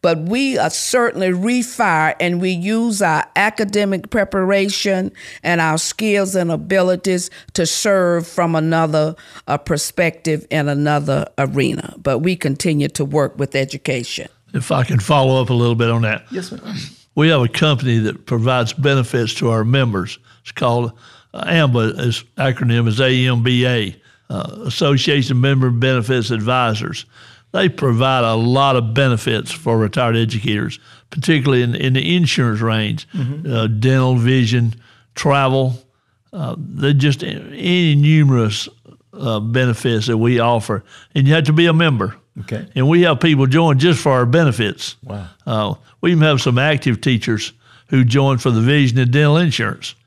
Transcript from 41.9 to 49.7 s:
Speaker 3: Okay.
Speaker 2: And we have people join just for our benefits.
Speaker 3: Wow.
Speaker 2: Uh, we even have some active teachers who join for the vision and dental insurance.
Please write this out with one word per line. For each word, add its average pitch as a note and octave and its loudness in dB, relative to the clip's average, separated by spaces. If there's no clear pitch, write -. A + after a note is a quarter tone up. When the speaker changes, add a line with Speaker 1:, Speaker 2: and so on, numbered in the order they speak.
Speaker 3:
Okay. A2 -10
Speaker 2:
And C3 2
we E3+ 4
have D#3+ 4
people C#3+ 4
join D3 4
just D#3+ 4
for C#3+ 2
our B2+ 4
benefits. B2 0
Speaker 3:
Wow. G2+ -12
Speaker 2:
Uh, G#2+ -2
we F3 2
even D#3+ 4
have D3+ 4
some B2 0
active C3+ 0
teachers A#2 -2
who C3 4
join C3+ 2
for B2 0
the A2 2
vision B2+ 2
and B2 2
dental D3 4
insurance. C#3+ -2